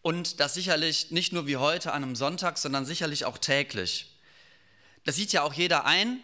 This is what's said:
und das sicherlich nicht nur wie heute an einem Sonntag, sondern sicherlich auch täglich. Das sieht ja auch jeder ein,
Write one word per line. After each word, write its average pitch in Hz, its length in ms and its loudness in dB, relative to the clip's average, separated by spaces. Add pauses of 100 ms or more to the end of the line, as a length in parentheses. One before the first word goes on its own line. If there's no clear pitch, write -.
und 170 400 -2
das 143 120 2
sicherlich 165 580 0
nicht 170 200 0
nur 170 160 -2
wie 139 100 0
heute 160 360 0
an 139 100 -2
einem 131 120 -6
Sonntag, 160 420 -2
sondern 135 280 -2
sicherlich 156 380 -2
auch - 140 -4
täglich. 139 760 0 (920)
Das 147 100 2
sieht 208 160 0
ja 160 120 4
auch 147 100 -2
jeder 170 320 2
ein, 214 380 2